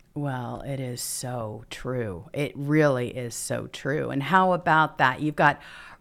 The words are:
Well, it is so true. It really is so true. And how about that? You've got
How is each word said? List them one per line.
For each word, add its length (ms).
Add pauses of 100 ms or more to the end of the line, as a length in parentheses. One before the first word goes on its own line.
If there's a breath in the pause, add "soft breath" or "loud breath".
(180)
Well, 440
it 180
is 220
so 680
true. 640
It 240
really 540
is 260
so 320
true. 440
And 120
how 300
about 440
that? 220
You've 160
got 240 (420 loud breath)